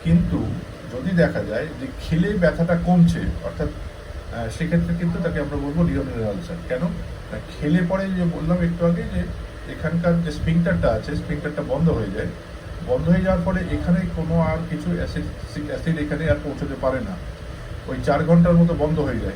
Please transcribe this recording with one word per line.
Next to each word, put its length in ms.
কিন্তু 420
যদি 220
দেখা 280
যায় 240
যে 60
খেলে 320
ব্যথাটা 520
কমছে, 340
অর্থাৎ, 260
আহ, 240
সেক্ষেত্রে 420
কিন্তু 240
তাকে 160
আমরা 180
বলবো 260
ডিওডিনাল 460
আলসার। 260
কেন? 160
না, 80
খেলে 200
পরে 140
যে 200
বললাম 340
একটু 280
আগে 180
যে 160
এখানকার 520
যে 80
স্ফিংটারটা 560
আছে, 280
স্ফিংটারটা 460
বন্ধ 280
হয়ে 220
যায়। 160
বন্ধ 220
হয়ে 120
যাওয়ার 240
ফলে 300
এখানে 240
কোনো 240
আর 180
কিছু 260
অ্যাসিড, 280
অ্যাসিড 320
এখানে 300
আর 140
পৌঁছতে 380
পারে 180
না, 160
ওই 180
চার 180
ঘন্টার 300
মতো 200
বন্ধ 260
হয়ে 200
যায়। 160